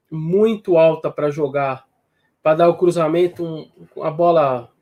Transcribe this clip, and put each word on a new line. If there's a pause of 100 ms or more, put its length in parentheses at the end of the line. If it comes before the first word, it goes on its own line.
(100)
muito
alta
pra
jogar, (560)
pra
dar
o
cruzamento,
um, (320)
a
bola